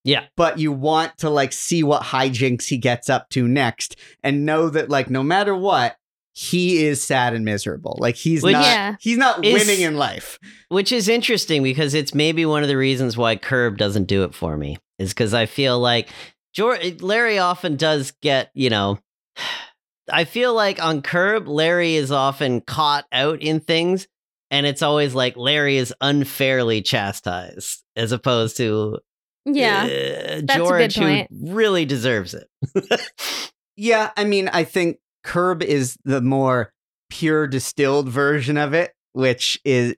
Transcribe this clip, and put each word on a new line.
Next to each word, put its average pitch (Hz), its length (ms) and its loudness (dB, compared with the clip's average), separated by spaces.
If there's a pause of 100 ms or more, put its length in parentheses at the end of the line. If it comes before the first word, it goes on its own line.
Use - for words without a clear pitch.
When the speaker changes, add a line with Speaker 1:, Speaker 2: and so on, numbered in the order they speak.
Speaker 1:
Yeah. 131 200 0 (120)
Speaker 2:
But 156 220 2
you 156 140 0
want 151 460 0
to, 160 120 -2
like, 143 220 2
see - 300 0
what 147 220 2
hijinks 131 640 0
he 139 100 -2
gets 120 320 0
up - 200 0
to 123 160 0
next 123 480 -2 (300)
and 143 220 0
know 160 240 2
that, 147 180 -2
like, 135 220 0
no 131 120 -2
matter 196 320 0
what, 175 420 0 (360)
he 175 540 0
is 143 180 -2
sad 123 300 0
and 113 100 -4
miserable. 104 560 -4
Like, 120 160 0
he's 160 260 0
Speaker 1:
Which 185 120 4
Speaker 2:
not, - 100 4
Speaker 3:
Yeah. 208 360 2
Speaker 2:
he's 233 180 0
not 254 260 2
Speaker 1:
is 214 80 4 (140)
Speaker 2:
winning 190 160 2
in 156 160 0
life. - 400 -4 (320)
Speaker 1:
Which 196 220 0
is 220 160 0
interesting 226 540 2
because 131 300 0
it's 147 220 -2
maybe 160 320 2
one 151 160 2
of 143 80 0
the 139 80 2
reasons 131 400 0
why 113 180 2
Curb 120 400 0
doesn't 101 300 0
do 98 160 2
it 85 120 -4
for 80 220 -4
me 73 220 -6 (200)
is 95 140 -4
'cause 110 220 -2
I 117 100 2
feel 127 340 0
like 120 300 0 (480)
Geor-, 180 460 -2
Larry 214 360 0
often 180 380 0
does 151 360 0 (100)
get, 135 320 0
you 127 160 0
know, 101 300 0 (360)
<sighs> - 760 -14
I 165 120 2
feel 240 300 0
like 202 280 0
on 160 200 0
Curb, 190 440 0
Larry 165 500 2
is 139 140 0
often 135 520 0
caught 147 500 -2
out 143 300 0
in 156 180 0
things. 175 480 0 (420)
And 143 160 2
it's 139 160 -2
always 147 320 2
like 127 220 0
Larry 139 400 2
is 123 240 -2
unfairly 131 800 2
chastised 95 1000 -6 (100)
as 113 160 -2
opposed 117 460 0
to, 107 420 -2 (460)
Speaker 3:
Yeah. 233 400 0
Speaker 1:
uh, - 20 -2 (580)
Speaker 3:
That's 143 120 2
a - 20 2
good 175 320 2
Speaker 1:
George, - 60 -6
who 214 60 0
Speaker 3:
point. 175 280 2
Speaker 1:
really 185 540 0
deserves 120 500 0
it. - 140 -16 (260)
<laughs> - 360 -2 (640)
Speaker 2:
Yeah, 220 380 2
I 208 100 -2
mean, 196 240 2
I 170 160 0
think 170 340 -2 (260)
Curb 180 380 0
is 131 420 0
the 135 160 0
more 127 500 2 (380)
pure 156 380 0
distilled 135 640 0
version 143 480 0
of 147 160 -2
it, 170 180 0 (220)
which 131 500 0
is, 123 340 2